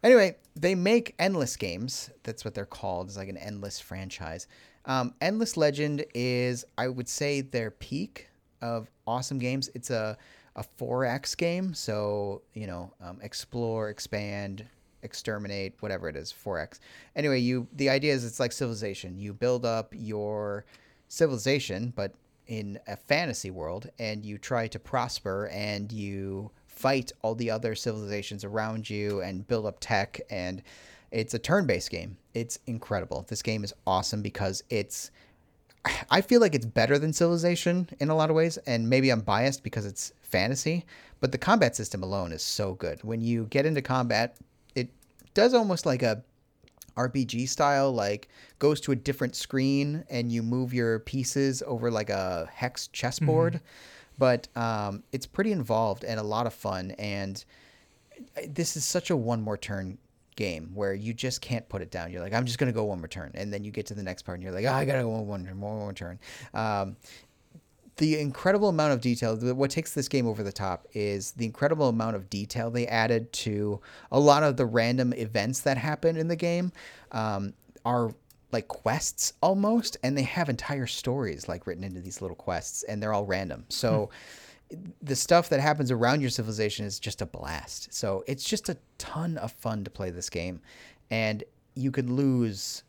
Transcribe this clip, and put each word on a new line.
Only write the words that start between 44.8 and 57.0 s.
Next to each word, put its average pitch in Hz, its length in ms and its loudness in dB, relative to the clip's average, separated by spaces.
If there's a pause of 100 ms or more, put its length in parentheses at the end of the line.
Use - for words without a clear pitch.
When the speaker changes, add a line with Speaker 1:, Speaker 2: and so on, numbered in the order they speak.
Speaker 1:
does 240 220 8
almost 202 300 4
like 131 180 4
a 113 200 2 (720)
R 123 140 0
P 131 160 0
G 120 200 -2
style, 139 460 4
like, 104 360 0 (320)
goes 147 220 6
to 147 100 0
a 131 40 6
different 127 400 -2
screen 139 760 2
and 120 220 0
you 117 120 2
move 123 300 0
your 117 260 4
pieces 135 680 0
over, 120 260 0
like, 107 180 0
a 92 440 -2
hex - 340 -6
chessboard. 160 640 2
Speaker 2:
Mm-hmm. - 120 -6 (540)
Speaker 1:
But, 127 280 4 (100)
um, 104 540 -2
it's 131 160 -6
pretty 214 240 0
involved 113 520 0
and 113 160 -2
a 107 40 -4
lot 107 240 0
of 117 80 -4
fun, 95 420 -4
and 98 480 -6 (1040)